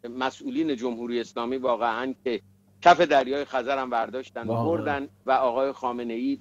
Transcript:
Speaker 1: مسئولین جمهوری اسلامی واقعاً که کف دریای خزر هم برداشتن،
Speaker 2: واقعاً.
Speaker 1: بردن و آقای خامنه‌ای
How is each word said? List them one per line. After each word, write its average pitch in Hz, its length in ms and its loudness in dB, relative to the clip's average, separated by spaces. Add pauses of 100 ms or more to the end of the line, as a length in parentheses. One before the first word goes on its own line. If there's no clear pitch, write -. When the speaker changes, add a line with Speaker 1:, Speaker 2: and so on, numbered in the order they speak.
(180)
Speaker 1:
مسئولین 135 580 -4
جمهوری 120 440 -4
اسلامی 120 380 -4
واقعاً 120 560 -2 (100)
که 117 180 -2 (400)
کف 175 200 10
دریای 139 440 4
خزر 131 320 -2
هم 131 120 -4
برداشتن، 117 580 -6
Speaker 2:
واقعاً. 117 180 0
Speaker 1:
بردن 147 420 -2 (180)
و - 60 0
آقای 131 400 2
خامنه‌ای 120 680 -4